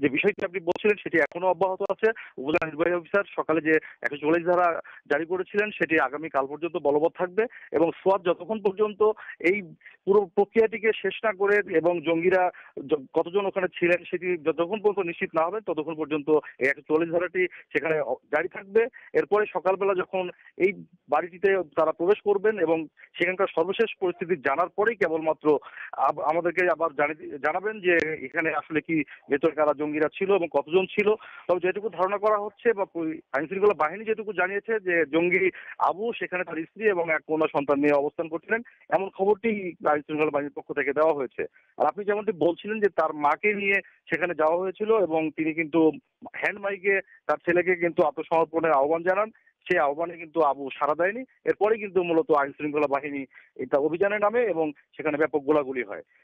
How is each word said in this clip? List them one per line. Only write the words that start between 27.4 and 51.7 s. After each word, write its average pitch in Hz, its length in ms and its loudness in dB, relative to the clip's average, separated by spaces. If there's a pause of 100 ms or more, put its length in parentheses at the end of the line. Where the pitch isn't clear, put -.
জানাবেন 190 420 -4
যে 175 80 4 (320)
এখানে 160 220 -2 (120)
আসলে 151 280 -4
কি 165 80 0 (340)
ভেতরে 151 280 2
কারা 147 220 4
জঙ্গিরা 151 280 -2 (100)
ছিল 190 200 0
এবং 165 100 -4 (100)
কতজন 165 260 0 (100)
ছিল। 202 140 2 (400)
তবে 180 180 0
যেটুকু 196 300 -2
ধারণা 190 280 0
করা 214 200 4
হচ্ছে - 240 -4 (100)
বা 196 60 0 (100)
পুই-, 160 260 -4 (160)
আইনশৃঙ্খলা 185 480 2
বাহিনী 190 200 -4
যেটুকু 214 360 -4
জানিয়েছে 196 320 -2 (160)
যে 175 60 2 (200)
জঙ্গি 175 300 2 (440)
আবু 175 160 -2 (160)
সেখানে 180 240 -6
তার 165 240 -8
স্ত্রী 208 160 -8 (100)
এবং 165 100 0 (120)
এক 147 120 -4
কন্যা 156 260 2
সন্তান 143 280 0
নিয়ে 147 200 4
অবস্থান 160 260 -4
করছিলেন, 165 320 -4 (360)
এমন 190 200 -2
খবরটি 208 340 0 (420)
আইনশৃঙ্খলা 151 420 -2
বাহিনীর 143 240 -4
পক্ষ - 100 -14 (100)
থেকে 139 200 -2
দেওয়া 156 200 4
হয়েছে। 120 240 -6 (360)
আর 135 120 2
আপনি 202 140 -6
যেমনটি 208 280 -2 (120)
বলছিলেন 208 400 -2
যে 196 40 4 (100)
তার 156 140 0 (120)
মাকে 156 260 2 (100)
নিয়ে 196 180 0 (320)
সেখানে 165 240 -2
যাওয়া 156 280 0
হয়েছিল 196 280 -2 (160)
এবং 160 140 0 (160)
তিনি 160 240 -2
কিন্তু 160 200 0 (600)
হ্যান্ড 185 240 -4
মাইকে 196 300 0 (320)
তার 151 200 0
ছেলেকে 175 260 2 (100)
কিন্তু 170 260 0
আত্মসমর্পণের 160 720 0
আহ্বান 160 300 2
জানান 202 200 0 (400)
সেই 180 100 2
আহ্বানে 160 380 0
কিন্তু 165 260 -2
আবু 139 360 0
সাড়া 147 160 2
দেয়নি। 202 300 -2 (200)
এরপরে 214 340 0